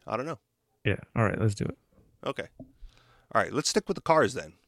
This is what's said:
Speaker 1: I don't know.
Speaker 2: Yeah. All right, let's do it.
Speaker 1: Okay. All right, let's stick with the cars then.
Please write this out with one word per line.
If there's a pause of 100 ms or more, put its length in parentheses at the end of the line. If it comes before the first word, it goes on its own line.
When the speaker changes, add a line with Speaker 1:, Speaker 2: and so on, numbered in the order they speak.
Speaker 1:
I
don't
know. (440)
Speaker 2:
Yeah. (180)
All
right,
let's
do
it. (480)
Speaker 1:
Okay. (840)
All
right,
let's
stick
with
the
cars
then. (140)